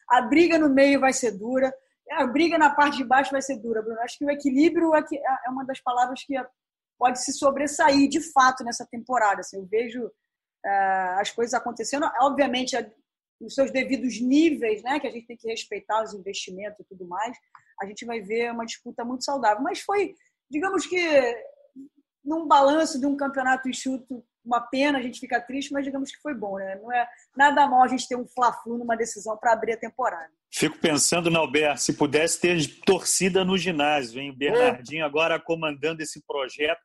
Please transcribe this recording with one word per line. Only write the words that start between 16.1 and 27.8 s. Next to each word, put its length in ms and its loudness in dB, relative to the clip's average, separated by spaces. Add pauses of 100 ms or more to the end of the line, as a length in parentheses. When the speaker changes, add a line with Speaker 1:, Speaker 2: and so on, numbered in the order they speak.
Speaker 1:
investimentos 640 -12
e 60 -20
tudo 200 -18
mais, 320 -8 (420)
a 60 -8
gente 200 -14
vai 160 -8
ver 300 -4
uma 140 -8
disputa 380 -12
muito 200 -8
saudável. 380 0
Mas 200 -4
foi, 340 -2 (340)
digamos 380 -2
que, 480 2 (880)
num 240 -2
balanço 520 4
de 60 0
um 120 0
campeonato 520 -2
enxuto, 540 -8 (200)
uma 180 0
pena, 360 0
a 40 -2
gente 180 -8
fica 220 -2
triste, 320 -8
mas 100 -2
digamos 260 -6
que 120 -20
foi 120 -6
bom, 240 -8
né? 240 -8
Não 80 -14
é 160 0 (300)
nada 320 6
mal 160 6